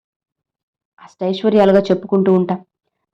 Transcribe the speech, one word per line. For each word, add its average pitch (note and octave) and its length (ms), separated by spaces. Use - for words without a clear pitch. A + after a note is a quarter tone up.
అష్టైశ్వర్యాలుగా G3 800
చెప్పుకుంటూ F#3+ 520
ఉంటాం. F3+ 260